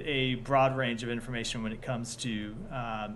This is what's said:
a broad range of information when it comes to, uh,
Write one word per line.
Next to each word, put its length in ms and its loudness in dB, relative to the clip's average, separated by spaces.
a 300 2
broad 420 6
range 240 0
of 80 -2
information 540 -2
when 80 -2
it 100 -6
comes 360 -4
to, 380 -4
uh, 440 -4